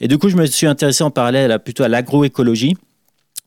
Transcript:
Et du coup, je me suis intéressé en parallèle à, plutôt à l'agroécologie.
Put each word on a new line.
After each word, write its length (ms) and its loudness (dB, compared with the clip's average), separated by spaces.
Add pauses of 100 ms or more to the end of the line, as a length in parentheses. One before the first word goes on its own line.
Et 80 -4
du 100 2
coup, 100 2
je 80 2
me 80 4
suis 220 -2
intéressé 380 0
en 80 -2
parallèle 400 0
à, 80 0
plutôt 240 -4
à 40 0
l'agroécologie. 840 0 (720)